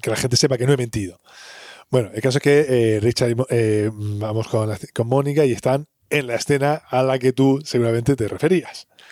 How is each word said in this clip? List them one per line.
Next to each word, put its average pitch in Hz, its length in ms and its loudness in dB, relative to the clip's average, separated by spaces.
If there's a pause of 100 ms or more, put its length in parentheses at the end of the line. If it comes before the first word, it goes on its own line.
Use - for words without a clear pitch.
que - 80 -4
la 113 60 0
gente 123 220 0
sepa 135 200 2
que 117 80 -4
no 143 80 4
he 135 40 4
mentido. 110 420 -6 (720)
Bueno, 120 220 2
el 110 80 -6
caso 127 160 0
es 139 60 -2
que, 143 220 4 (300)
eh, 107 40 0
Richard 120 320 0
y 117 40 -2
Mo-, 123 140 -2
eh, 107 440 0
vamos 107 540 -4
con 107 220 -2
la, 107 80 -6 (160)
con 117 140 -4
Mónica 139 380 2
y 131 60 2
están 131 360 -2 (220)
en 147 180 0
la 117 80 -4
escena 143 400 0
a 131 280 -2
la 131 160 0
que 127 140 2
tú 135 300 2
seguramente 117 520 0
te 113 120 -2
referías. 156 600 -2 (240)